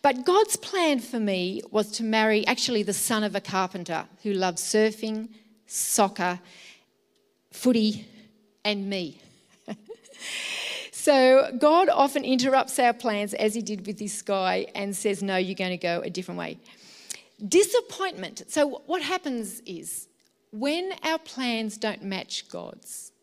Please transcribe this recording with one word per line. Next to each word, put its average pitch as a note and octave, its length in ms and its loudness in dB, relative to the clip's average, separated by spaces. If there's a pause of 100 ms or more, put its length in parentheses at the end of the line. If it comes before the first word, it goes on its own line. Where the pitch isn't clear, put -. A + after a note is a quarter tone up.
But B3+ 220 2
God's G#4+ 320 4
plan D#4+ 440 0
for A#3 200 -6
me F#3+ 420 0 (100)
was G#3+ 220 2
to A3+ 100 -4
marry A3 440 2
actually A#3 360 0
the G3+ 100 -2
son G#3+ 300 0
of G3+ 120 -4
a G3 60 -2
carpenter F#3 680 -4 (160)
who G#3 80 -2
loved F#3 280 0
surfing, A3 720 0 (360)
soccer, F3+ 720 0 (1120)
footy, A3 540 2 (580)
and G3+ 260 -2
me. F3+ 280 -6 (500)
<laughs> G#3+ 80 -10 (1160)
So C4 680 6
God D#4 320 6
often C#4 340 4
interrupts C4 560 2
our A#3+ 140 6
plans, G#3 400 -2
as G#3+ 220 0
he A#3 60 -2
did G3+ 260 -6
with G3+ 100 -8
this G#3 240 -8
guy, F#3+ 540 0
and G3 200 -6
says, G3 280 -2
"No, G3 140 -2
you're F#3 180 -2
gonna F3+ 220 -4
go E3+ 240 -2
a - 80 -6
different F3+ 280 -8
way." E3 220 -8 (880)
Disappointment. F#4 1000 0
So C#4+ 360 0
what E4 160 -2
happens C#4 640 -4
is, E3 440 -12 (420)
when D4+ 400 -2 (120)
our D#4+ 140 0
plans A#3 600 -4
don't G#3+ 260 -4
match - 460 -8
God's - 720 -14